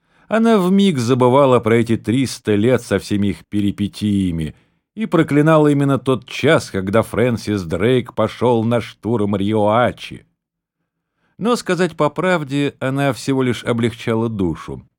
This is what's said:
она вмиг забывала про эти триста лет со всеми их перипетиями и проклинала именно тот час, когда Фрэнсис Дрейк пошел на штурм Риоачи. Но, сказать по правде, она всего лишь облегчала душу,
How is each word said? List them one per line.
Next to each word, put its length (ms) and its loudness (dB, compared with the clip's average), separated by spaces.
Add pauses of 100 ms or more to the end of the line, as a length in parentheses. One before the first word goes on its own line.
(300)
она 280 2
вмиг 400 2
забывала 600 4
про 200 2
эти 180 0
триста 580 -2
лет 280 2
со 180 -2
всеми 280 -2
их 180 -6
перипетиями 1080 -2 (400)
и 120 -6
проклинала 600 4
именно 320 2
тот 260 -2
час, 460 0
когда 320 0
Фрэнсис 600 -2
Дрейк 500 -2
пошел 480 0
на 180 0
штурм 540 -4
Риоачи. 920 -2 (1120)
Но, 200 0
сказать 400 -2
по 140 2
правде, 680 -2
она 340 -2
всего 300 -2
лишь 220 -2
облегчала 640 -2
душу, 580 -6 (120)